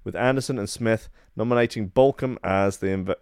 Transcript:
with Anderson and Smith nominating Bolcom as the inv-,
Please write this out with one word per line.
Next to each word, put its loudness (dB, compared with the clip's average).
with -8
Anderson 0
and -4
Smith -2
nominating 0
Bolcom 2
as 2
the -4
inv-, -2